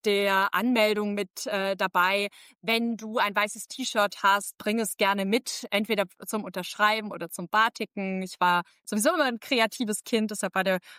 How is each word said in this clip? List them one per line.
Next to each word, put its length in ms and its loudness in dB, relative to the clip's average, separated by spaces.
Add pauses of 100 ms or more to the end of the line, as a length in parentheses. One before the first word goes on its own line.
der 500 2
Anmeldung 600 2
mit, 340 -6
äh, 260 -2
dabei. 540 2 (340)
Wenn 340 0
du 220 -6
ein 160 0
weißes 320 -2
T-Shirt 560 -2
hast, 360 2
bring 200 -2
es 180 -4
gerne 280 2
mit, 480 -2
entweder 320 0 (200)
zum 200 -6
Unterschreiben 680 0
oder 180 -8
zum 200 -8
Batiken. 760 0
Ich 160 -10
war 240 4 (220)
sowieso 280 2
immer 120 2
ein 160 -2
kreatives 640 -2
Kind, 260 0
deshalb 240 -6
war 80 0
der 160 2 (200)